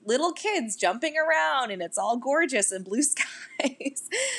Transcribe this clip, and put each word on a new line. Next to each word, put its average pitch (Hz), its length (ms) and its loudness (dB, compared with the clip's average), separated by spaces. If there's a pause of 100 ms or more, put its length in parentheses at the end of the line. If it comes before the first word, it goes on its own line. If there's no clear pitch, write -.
little 277 280 2
kids 320 440 -2
jumping 302 420 0
around, 311 540 2
and 180 100 -6
it's 170 160 -4
all 214 180 2
gorgeous 262 540 2
and 190 140 -4
blue 208 180 0
<laughs> - 0 -
skies. - 1040 -4 (300)